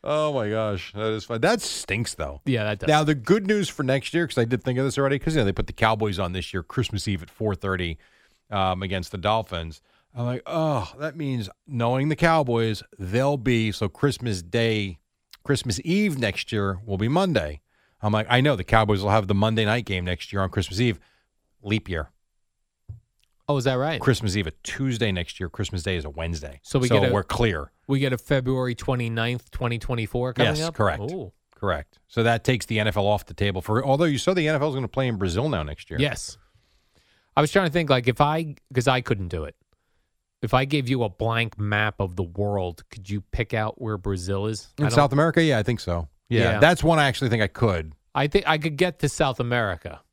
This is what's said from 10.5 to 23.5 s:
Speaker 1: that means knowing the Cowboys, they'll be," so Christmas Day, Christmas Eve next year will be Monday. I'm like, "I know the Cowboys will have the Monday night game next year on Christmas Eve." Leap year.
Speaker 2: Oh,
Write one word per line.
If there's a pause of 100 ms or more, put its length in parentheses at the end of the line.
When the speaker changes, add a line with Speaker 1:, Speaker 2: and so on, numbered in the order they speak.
Speaker 1:
that
means (180)
knowing
the
Cowboys, (160)
they'll
be,"
so
Christmas
Day, (440)
Christmas
Eve
next
year
will
be
Monday. (400)
I'm
like,
"I
know
the
Cowboys
will
have
the
Monday
night
game
next
year
on
Christmas
Eve." (640)
Leap
year. (1400)
Speaker 2:
Oh,